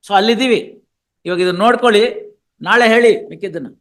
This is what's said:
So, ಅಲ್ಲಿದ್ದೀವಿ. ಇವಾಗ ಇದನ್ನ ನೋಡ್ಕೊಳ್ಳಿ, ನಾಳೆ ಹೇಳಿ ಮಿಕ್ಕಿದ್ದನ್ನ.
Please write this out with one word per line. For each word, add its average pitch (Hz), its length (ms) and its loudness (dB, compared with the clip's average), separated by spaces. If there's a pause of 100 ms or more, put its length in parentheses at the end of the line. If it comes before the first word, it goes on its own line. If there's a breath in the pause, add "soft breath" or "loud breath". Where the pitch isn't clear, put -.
So, 202 80 -4
ಅಲ್ಲಿದ್ದೀವಿ. 226 680 0 (420)
ಇವಾಗ 175 160 -4
ಇದನ್ನ 180 160 -2
ನೋಡ್ಕೊಳ್ಳಿ, 233 800 0 (240)
ನಾಳೆ 226 260 2
ಹೇಳಿ 226 400 2
ಮಿಕ್ಕಿದ್ದನ್ನ. 165 400 -12 (140)